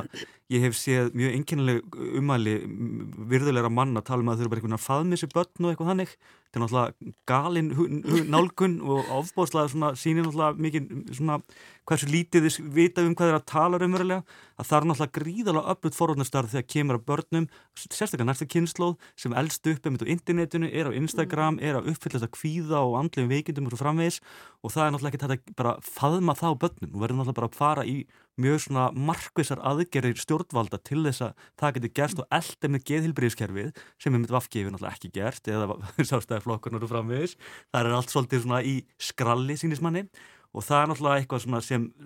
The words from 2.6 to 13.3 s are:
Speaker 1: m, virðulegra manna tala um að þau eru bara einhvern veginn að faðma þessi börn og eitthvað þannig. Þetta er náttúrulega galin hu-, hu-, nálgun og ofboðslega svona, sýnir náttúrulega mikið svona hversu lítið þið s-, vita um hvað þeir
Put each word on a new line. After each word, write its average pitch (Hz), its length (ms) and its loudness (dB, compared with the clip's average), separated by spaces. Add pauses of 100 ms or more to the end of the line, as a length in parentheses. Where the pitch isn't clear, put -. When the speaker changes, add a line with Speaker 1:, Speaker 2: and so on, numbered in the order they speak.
Speaker 1:
m, 104 480 -6 (160)
virðulegra 127 400 4
manna 120 320 2
tala 123 240 0
um 117 80 2
að 113 80 0
þau 120 60 0
eru - 80 0
bara 110 80 -2
einhvern 110 100 -2
veginn 110 80 -2
að - 60 -10
faðma 156 320 2
þessi 156 160 -4
börn 175 320 0
og 170 80 2
eitthvað 165 180 -2
þannig. 185 240 -4 (300)
Þetta - 100 -10
er 117 60 0
náttúrulega 120 500 0 (160)
galin 156 480 2
hu-, 170 100 4 (200)
hu-, 160 160 4 (100)
nálgun 175 480 0
og 139 320 -2
ofboðslega 151 600 0
svona, 151 240 0
sýnir 165 260 0
náttúrulega 156 380 0
mikið 151 240 -2 (320)
svona 151 180 0 (500)
hversu 147 220 0
lítið 165 380 4
þið 156 80 2
s-, 160 80 -8 (160)
vita 175 260 6
um 170 80 6
hvað 175 160 2
þeir 160 60 6